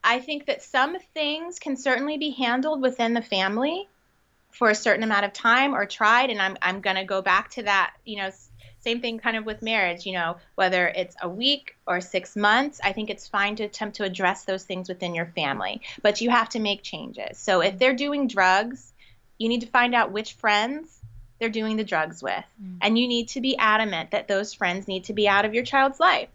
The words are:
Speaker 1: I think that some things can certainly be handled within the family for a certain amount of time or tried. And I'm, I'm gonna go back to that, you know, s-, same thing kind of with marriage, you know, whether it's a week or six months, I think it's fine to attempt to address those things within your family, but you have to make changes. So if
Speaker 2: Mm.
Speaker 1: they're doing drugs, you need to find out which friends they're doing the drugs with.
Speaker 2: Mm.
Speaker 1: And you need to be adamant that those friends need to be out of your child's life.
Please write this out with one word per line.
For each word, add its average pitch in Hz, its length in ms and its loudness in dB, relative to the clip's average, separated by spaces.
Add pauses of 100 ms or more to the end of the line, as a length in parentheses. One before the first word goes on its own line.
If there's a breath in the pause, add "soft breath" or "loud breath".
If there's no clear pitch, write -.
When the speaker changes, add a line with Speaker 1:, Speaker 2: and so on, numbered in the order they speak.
Speaker 1:
I 233 160 4
think 294 260 -8
that - 160 -2
some 285 380 0 (160)
things 311 420 -4
can 277 180 -4
certainly 269 440 0
be 302 100 -4
handled 262 520 0
within 240 340 0
the 233 80 0
family 233 680 -2 (600)
for 233 180 2
a 214 60 4
certain 220 280 2
amount 202 220 2
of 202 80 -6
time 262 400 4
or 302 140 0
tried. 240 420 4
And 214 100 -4
I'm, 190 220 0
I'm 190 200 -2
gonna 190 220 0
go 190 200 -2
back 185 280 2
to 240 120 -10
that, 196 320 0 (100)
you 214 120 -10
know, 196 100 -4
s-, - 220 -14 (300 soft breath)
same 240 220 -4
thing 233 160 -4
kind 226 180 -2
of 220 100 -4
with 214 180 -8
marriage, 190 420 0
you 190 80 -6
know, 175 240 -2 (160 soft breath)
whether 185 340 2
it's - 340 -4
a 180 60 -6
week 254 480 -2 (120)
or 180 140 0
six 180 340 -6
months, 226 480 2
I 196 100 0
think 214 160 -6
it's - 180 -10
fine 202 280 -2
to 214 80 -6
attempt 208 340 -8
to 214 60 -4
address 190 420 -2
those 190 180 -4
things 185 240 -8
within 180 280 -6
your 170 100 -2 (100)
family, 135 460 -4 (220 loud breath)
but 208 180 2
you 240 80 0
have 233 200 4
to 233 100 -4
make 202 240 -2
changes. - 560 -12
So 185 220 2
if 190 140 2
Speaker 2:
Mm. 185 40 -14
Speaker 1:
they're 254 160 6
doing 285 320 -2
drugs, 202 680 2 (460 soft breath)
you 226 100 0
need 240 120 0
to 233 60 -8
find 247 280 2
out 226 160 2
which 214 220 -8
friends 240 680 0 (380)
they're 226 100 -2
doing 220 280 -2
the 220 60 -2
drugs 165 400 -4
with. - 220 -4 (180)
Speaker 2:
Mm. 185 180 -12
Speaker 1:
And 220 180 4
you 247 80 2
need 233 220 -2
to 269 120 -6
be 262 160 0
adamant 214 540 2
that - 180 -2
those 202 240 -2
friends 190 340 -4
need 190 180 -6
to 202 80 -8
be 208 140 2
out 202 180 4
of 214 100 -4
your 247 100 0
child's 269 340 2
life. 339 360 2